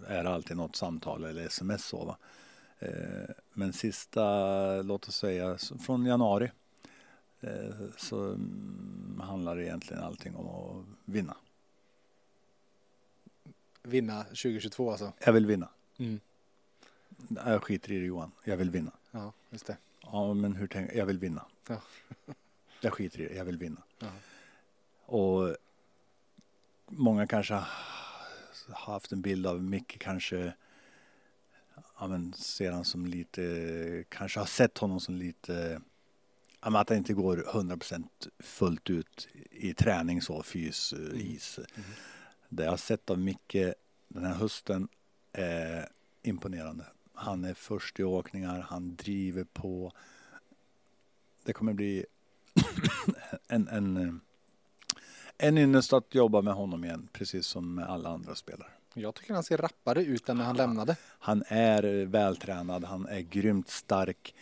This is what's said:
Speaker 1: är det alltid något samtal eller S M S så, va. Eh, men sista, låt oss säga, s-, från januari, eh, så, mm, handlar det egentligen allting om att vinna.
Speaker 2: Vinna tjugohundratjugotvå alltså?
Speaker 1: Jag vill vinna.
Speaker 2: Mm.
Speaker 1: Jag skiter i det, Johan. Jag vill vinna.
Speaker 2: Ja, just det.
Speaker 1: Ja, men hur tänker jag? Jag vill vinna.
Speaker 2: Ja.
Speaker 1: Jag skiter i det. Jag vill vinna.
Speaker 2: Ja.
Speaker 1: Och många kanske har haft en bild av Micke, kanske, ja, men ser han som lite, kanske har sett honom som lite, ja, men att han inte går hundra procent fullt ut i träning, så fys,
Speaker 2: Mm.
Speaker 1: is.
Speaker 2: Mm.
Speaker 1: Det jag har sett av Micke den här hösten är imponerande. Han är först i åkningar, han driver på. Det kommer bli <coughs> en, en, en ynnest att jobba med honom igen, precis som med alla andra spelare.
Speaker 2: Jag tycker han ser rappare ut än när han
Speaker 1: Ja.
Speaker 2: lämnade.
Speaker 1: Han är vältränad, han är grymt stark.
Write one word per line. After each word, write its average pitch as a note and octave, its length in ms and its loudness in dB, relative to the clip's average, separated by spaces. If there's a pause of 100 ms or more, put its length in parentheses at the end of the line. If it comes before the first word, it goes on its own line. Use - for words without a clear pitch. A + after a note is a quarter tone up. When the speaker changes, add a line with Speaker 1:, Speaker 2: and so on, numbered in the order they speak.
Speaker 1:
är F#2 180 -2
det F#2 60 2
alltid E2+ 260 -4
något E2 200 -6
samtal D#2+ 480 -6
eller D#2+ 220 -6
S - 140 -6
M F#2 100 -2
S G#2 140 -2
så, - 200 -8
va. E2 120 -8 (640)
Eh, G1+ 560 -8 (180)
men G2 200 -4
sista, - 500 -2 (600)
låt G2 260 -4
oss - 80 -6
säga, F#2 380 0
s-, - 180 -8 (140)
från B2 200 2
januari, A#2+ 440 6 (880)
eh, - 100 -8 (460)
så, G#2 280 -6
mm, F#2+ 1000 -8
handlar F2+ 320 -4
det F2 80 -4
egentligen E2 380 -6
allting - 340 -10
om F2 120 -10
att F2+ 380 -10 (280)
vinna. F#2+ 220 -2 (2500)
Speaker 2:
Vinna A2+ 500 0
tjugohundratjugotvå A2+ 580 -2
alltså? G2+ 220 -6 (120)
Speaker 1:
Jag A#2 80 10
vill A2 140 10
vinna. G2 220 2 (300)
Speaker 2:
Mm. A2+ 220 -4 (1300)
Speaker 1:
Jag A2 160 4
skiter G#2 300 -2
i G2 60 -2
det, F2+ 80 -2
Johan. F2 240 -6 (140)
Jag G2+ 120 0
vill F2+ 140 2
vinna. E2 200 -2 (200)
Speaker 2:
Ja, G#2 220 -10 (180)
just A2 160 -14
det. G#2 100 -8 (260)
Speaker 1:
Ja, G#2 320 0
men G2+ 220 2
hur G2 100 -2
tänker F#2+ 260 -6
jag? A#2 80 2
Jag G2 60 2
vill F#2+ 120 0
vinna. E2+ 260 -4 (240)
Speaker 2:
Ja. A2 120 -6 (1000)
Speaker 1:
Jag A2+ 120 2
skiter F2+ 280 -6
i D#2+ 80 -4
det. E2+ 60 -10
Jag F#2 100 -6
vill F2 140 -4
vinna. D#2+ 240 -8 (160)
Speaker 2:
Ja. A#2 80 -10 (1080)
Speaker 1:
Och F#2 400 4 (1300)
många A2+ 380 4
kanske G#2 280 0
har - 1400 -10
haft G2+ 200 -8
en F#2+ 80 -2
bild F#2 260 0
av F2+ 160 0
Micke, F#2+ 360 -4
kanske, F2+ 540 -2 (1500)
ja, G2 80 -6
men F2+ 260 -4
ser - 400 -4
han F2+ 120 -4
som F2+ 220 -2
lite, E2+ 1000 -4
kanske - 320 -6
har G2 60 -2
sett - 320 4
honom F#2+ 220 0
som F#2 160 -6
lite, E2+ 640 -4 (800)
ja, A2 100 -2
men G#2+ 100 8
att G#2 80 4
han A2+ 100 6
inte G2+ 160 0
går F#2+ 220 4
hundra F2+ 400 -2
procent - 500 -10 (120)
fullt - 520 0
ut - 380 -2 (220)
i F#2 240 -4
träning, F2 480 4
så D#2 200 -4
fys, - 500 -4
Speaker 2:
Mm. D#2 240 -8
Speaker 1:
is. - 420 -8
Speaker 2:
Mm. G2+ 300 -12 (600)
Speaker 1:
Det F2 160 -2
jag D#2+ 60 4
har F#2 60 2
sett - 340 -2
av F#2 80 2
Micke F#2+ 380 -2 (520)
den E2+ 160 -6
här F2+ 100 -2
hösten G2 540 -2 (440)
är E2 560 -4 (340)
imponerande. E2+ 640 -6 (320)
Han F#2+ 280 -4
är F2+ 100 -4
först - 460 -6
i F#2+ 40 2
åkningar, F#2 560 -2
han F2+ 360 -8
driver F#2+ 480 -2
på. F2+ 480 -6 (1500)
Det A#2 80 -2
kommer A2 200 0
bli G2+ 340 0 (720)
<coughs> - 720 0
en, A2 200 0
en, F#2 520 0 (1160)
en D3+ 200 8
ynnest C3+ 340 8
att B2+ 220 4
jobba A2 280 8
med G2+ 120 2
honom F#2 300 -4
igen, E2+ 280 -6
precis F#2+ 340 -4
som F2 280 -4
med F2 140 -4
alla E2+ 200 -4
andra E2 260 -8
spelare. - 340 -12 (260)
Speaker 2:
Jag G#2+ 200 -6
tycker - 200 -8
han F3 100 2
ser D#3+ 120 4
rappare - 480 2
ut C3 240 0
än A#2+ 80 2
när A#2+ 80 2
han B2 120 2
Speaker 1:
Ja. B2+ 100 6
Speaker 2:
lämnade. A#2 300 2 (220)
Speaker 1:
Han G#2 280 4
är G#2 580 6
vältränad, F#2 800 2
han F#2 220 -8
är G2+ 140 -4
grymt G2 480 2
stark. - 720 0